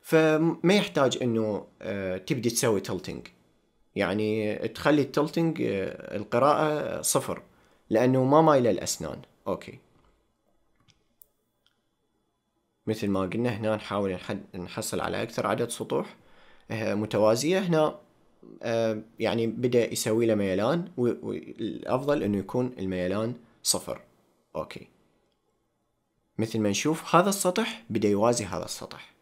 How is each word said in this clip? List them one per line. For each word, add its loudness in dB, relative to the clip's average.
فما 4
يحتاج 2
إنه، 0
آه، -4
تبدي -2
تسوي 2
تلتينج. -8
يعني 0
تخلي 2
التلتنج، -2
آه، -4
القراءة 0
صفر، -2
لأنه 4
ما 6
مايلة 6
الأسنان. -4
أوكي. -8
مثل -2
ما 2
قلنا -2
هنا -2
نحاول -4
نحد-، -10
نحصل -6
على -4
أكثر -6
عدد -2
سطوح، -6
آه، -4
متوازية. 2
هنا، 2
آه، 0
يعني 2
بدأ 2
يسوي 2
له 4
ميلان، 2
و-، 0
والأفضل -4
إنه 0
يكون -2
الميلان -2
صفر. -4
أوكي. -10
مثل -2
ما 2
نشوف -2
هذا 6
السطح -2
بدأ 2
يوازي 2
هذا -6
السطح. -14